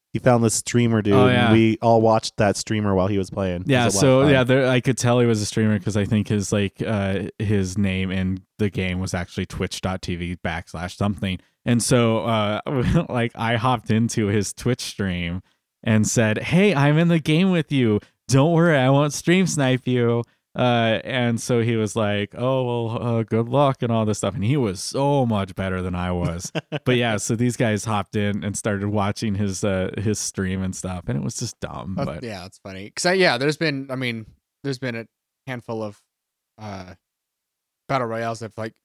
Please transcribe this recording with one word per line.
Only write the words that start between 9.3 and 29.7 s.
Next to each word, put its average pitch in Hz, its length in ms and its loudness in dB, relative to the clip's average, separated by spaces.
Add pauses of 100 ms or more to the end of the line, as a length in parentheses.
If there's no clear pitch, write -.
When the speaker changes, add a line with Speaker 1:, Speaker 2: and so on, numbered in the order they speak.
Speaker 2:
twitch - 340 -8
dot 95 220 -4
T 90 140 -6
V 87 200 -6
backslash 85 600 -8
something. 95 420 -2 (260)
And 117 180 2
so, 113 380 2
uh, 107 440 -2
<laughs> 147 440 0
like, 120 260 -2
I 113 220 -2
hopped 120 340 -2
into 110 380 2
his 101 240 0
Twitch - 280 -2
stream 87 640 -6 (400)
and 107 260 2
said, 110 300 2
"Hey, 170 360 2
I'm 143 240 4
in 170 100 2
the 170 120 2
game 160 300 2
with 175 200 0
you. 117 300 2 (260)
Don't 139 260 4
worry, 165 260 4
I 127 120 4
won't 143 220 4
stream 185 340 2
snipe 131 400 0
you." 117 360 2 (340)
Uh, 120 480 2
and 120 360 0
so 120 200 0
he 113 160 2
was 107 180 -2
like, 104 420 -2
"Oh, 131 280 0 (240)
well, 117 140 -4 (160)
uh, 113 40 0
good 113 260 0
luck," 135 340 2
and 117 100 0
all 113 120 2
this 107 140 -2
stuff. 98 160 -2
And 92 80 -4
he 120 140 2
was 101 260 -2
so 139 420 0
much 98 300 -2
better 92 280 -4
than 90 120 -4
I 90 160 -2
was. 87 460 -4
Speaker 1:
<laughs> - 280 -8
Speaker 2:
But 127 120 2
yeah, 117 220 0
so 113 180 -2
these 120 200 0
guys 107 280 0
hopped 107 320 -4
in 104 260 -2
and 98 140 -6
started 101 320 -2
watching 104 460 -2
his, 98 280 -2
uh, 95 360 0